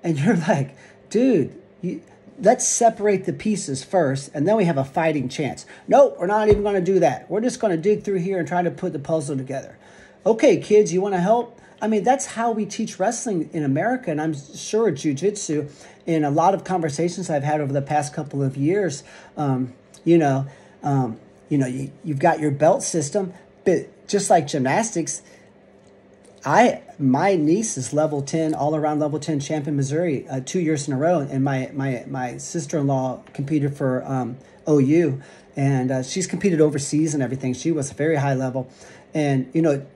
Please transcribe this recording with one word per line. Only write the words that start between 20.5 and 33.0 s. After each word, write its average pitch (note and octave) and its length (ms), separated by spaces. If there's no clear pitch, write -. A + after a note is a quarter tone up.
um, C3 360
you D3 100
know, C3 80
you, C3+ 240
you've D3 160
got D#3+ 220
your D3+ 100
belt D#3 320
system, F3+ 500
but - 440
just G3 200
like E3+ 180
gymnastics, D#3 760
I, D3 340
my D#3 380
niece F3 400
is C3 160
level D3 300
ten, D#3 320
all-around D3+ 440
level D3 200
ten D3 220
champ D3+ 280
in D3 80
Missouri, C#3+ 520
uh, C3+ 160
two F#3 160
years D3+ 280
in C#3 60
a - 20
row, D#3+ 240
and C3+ 240
my, C3+ 300
my, C3+ 320
my B2+ 320
sister-in-law C#3 840